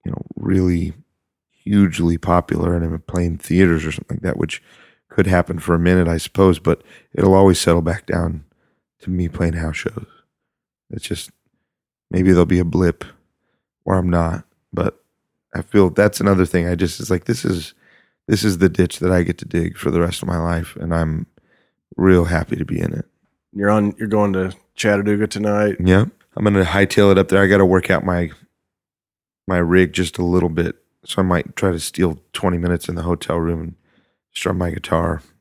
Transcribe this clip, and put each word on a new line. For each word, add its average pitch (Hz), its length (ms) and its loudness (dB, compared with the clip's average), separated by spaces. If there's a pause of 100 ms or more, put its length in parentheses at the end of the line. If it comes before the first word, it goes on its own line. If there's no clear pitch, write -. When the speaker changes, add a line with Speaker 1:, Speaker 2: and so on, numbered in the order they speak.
Speaker 1:
you - 60 -6
know, - 100 -10 (160)
really 90 560 0 (580)
hugely 85 680 2
popular 87 560 0
and 85 120 -2
I'm 80 160 -6
playing 87 380 -4
theaters 85 460 2
or 76 60 -6
something - 260 -10
like - 60 -12
that, 85 140 -4
which - 260 -6 (460)
could 95 180 0
happen 87 320 0
for 85 160 0
a 85 40 2
minute, 87 280 4
I 85 100 0
suppose, 92 420 2
but - 220 0 (320)
it'll 95 200 4
always 95 260 6
settle 85 220 2
back 85 240 -4
down 82 400 -4 (560)
to - 80 -10
me 90 180 -2
playing 82 260 -4
house 80 220 -4
shows. - 320 -10 (840)
It's - 160 -12
just, - 260 -10 (760)
maybe 92 220 4
there'll 87 140 6
be 87 140 2
a 87 60 0
blip 87 380 0 (800)
where 95 140 0
I'm 90 120 0
not, 85 360 0 (260)
but - 320 -4 (500)
I 87 80 -6
feel 95 280 2
that's 104 320 0
another 92 240 2
thing. 85 220 0
I 87 80 0
just, 85 260 -4
it's - 80 -10
like, 90 160 -2
this - 180 -4
is, 87 300 -4 (540)
this 107 180 0
is 92 140 0
the 92 100 4
ditch 87 300 -2
that 90 120 -2
I 90 120 2
get 87 160 -4
to - 60 -16
dig 85 300 -4
for - 160 -4
the 85 80 0
rest 85 220 -2
of - 60 -8
my 87 100 -4
life, 85 400 -6
and 85 160 -6
I'm 80 320 -2 (720)
real 90 280 4
happy 85 300 -4
to - 80 -6
be - 160 -6
in 50 140 -4
it. - 120 -10 (480)
Speaker 2:
You're 101 160 0
on, 104 280 2
you're 110 100 -6
going 104 260 0
to 95 220 -4 (200)
Chattanooga 104 520 0
tonight? 104 520 -2
Speaker 1:
Yep. 92 300 4 (260)
I'm - 80 -4
gonna 101 200 4
hightail 98 480 4
it 92 60 6
up 95 100 2
there. 98 160 4
I 95 40 4
gotta 98 180 6
work 92 240 2
out 92 160 0
my, 87 260 -2 (1160)
my 92 100 0
rig 87 340 4
just 87 260 -4
a 90 60 -2
little 87 240 2
bit, 82 300 -4 (260)
so - 180 -4
I 92 40 0
might 87 300 -2
try 95 160 0
to 82 80 -4
steal 80 420 -4 (100)
twenty 90 260 -4
minutes 87 300 -2
in 90 80 -6
the 85 60 -6
hotel 85 360 -4
room 82 240 -4
and 82 140 -12 (560)
strum 92 280 -4
my 87 100 -2
guitar. 82 520 -4 (200)